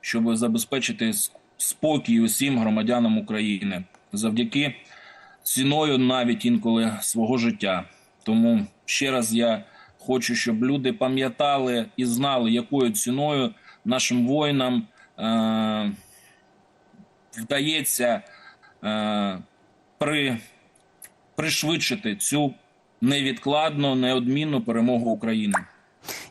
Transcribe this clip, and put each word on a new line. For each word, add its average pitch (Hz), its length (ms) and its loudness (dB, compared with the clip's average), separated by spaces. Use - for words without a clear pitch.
щоб 113 340 0
забезпечити 117 760 0
с-, - 220 -2
спокій 147 640 0
усім 127 380 0
громадянам 110 580 2
України. 101 680 -4
Завдяки 117 600 -2
ціною 143 540 2
навіть 123 480 2
інколи 113 460 2
свого 117 360 0
життя. 104 460 0
Тому 113 420 4
ще 135 260 -2
раз 113 220 0
я 113 300 2
хочу, 123 300 0
щоб 117 280 0
люди 131 300 0
пам'ятали 131 920 0
і 127 80 -2
знали, 123 460 0
якою 120 380 2
ціною 131 640 -2
нашим 123 420 0
воїнам, 131 600 0
е, 110 720 0
вдається, 127 840 0
е, 104 540 -2
при-, 143 400 0
пришвидшити 147 800 -2
цю 143 380 0
невідкладну, 139 920 0
неодмінну 131 640 0
перемогу 117 500 0
України. 107 440 -2